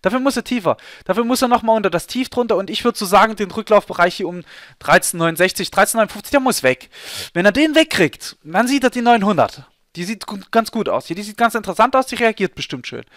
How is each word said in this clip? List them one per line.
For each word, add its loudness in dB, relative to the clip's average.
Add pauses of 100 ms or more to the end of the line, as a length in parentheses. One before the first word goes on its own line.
Dafür 0
muss 0
er -2
tiefer. -2 (280)
Dafür 0
muss 0
er 2
nochmal 2
unter 0
das -4
Tief -6
drunter. -2
Und -4
ich -6
würd 0
so -6
sagen, 4
den -6
Rücklaufbereich 0
hier -6
um -10 (380)
dreizehn 2
neunundsechzig, 0
dreizehn 2
neunundfünfzig, -2
der 4
muss 0
weg. 0 (420)
Wenn 2
er 6
den 2
wegkriegt, 0
dann 0
sieht 0
er 4
die -4
neunhundert. 2 (320)
Die -10
sieht -8
gu-, -12 (100)
ganz 0
gut -4
aus. -2
Hier, -8
die -8
sieht -14
ganz 2
interessant 0
aus, 2
die -10
reagiert -2
bestimmt -10
schön. -12 (120)